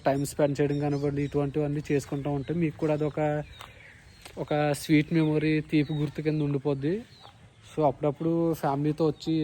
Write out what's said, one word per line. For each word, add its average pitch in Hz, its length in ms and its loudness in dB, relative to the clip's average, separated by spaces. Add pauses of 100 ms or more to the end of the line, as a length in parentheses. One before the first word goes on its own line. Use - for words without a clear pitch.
టైమ్ 139 240 2
స్పెండ్ 143 320 0
చేయడం 143 220 0
కానివ్వండి, 143 440 -2
ఇటువంటివన్నీ 143 600 -2
చేసుకుంటూ 143 460 -2
ఉంటే 143 220 -4
మీకు 165 240 -2
కూడా 151 160 0
అదొక, 151 260 -2 (1160)
ఒక 156 160 -4 (200)
స్వీట్ 151 400 2
మెమరీ, 156 480 2
తీపి 156 340 0
గుర్తు 147 260 -4
కింద 151 200 0
ఉండిపోద్ది. 143 520 0 (760)
So, - 160 -4
అప్పుడప్పుడు 151 480 2 (240)
ఫ్యామిలీతో 151 500 0
వచ్చి 156 280 0 (100)